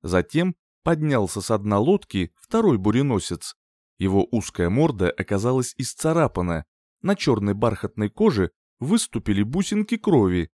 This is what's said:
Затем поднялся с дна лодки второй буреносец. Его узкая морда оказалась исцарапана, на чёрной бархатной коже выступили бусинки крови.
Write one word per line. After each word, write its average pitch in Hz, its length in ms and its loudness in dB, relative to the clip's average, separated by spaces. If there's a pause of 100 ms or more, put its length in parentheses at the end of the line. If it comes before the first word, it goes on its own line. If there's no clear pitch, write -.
Затем 117 540 0 (260)
поднялся 147 580 0
с 110 180 -2
дна 101 200 0
лодки 110 580 0
второй 214 400 0
буреносец. 104 760 0 (440)
Его 95 320 2
узкая 90 380 -2
морда 107 420 0
оказалась 120 680 -2
исцарапана, 117 880 -2 (380)
на 190 120 0
чёрной 101 400 0
бархатной 107 560 -2
коже 120 400 2 (300)
выступили 120 600 0
бусинки 202 540 -2
крови. 95 600 2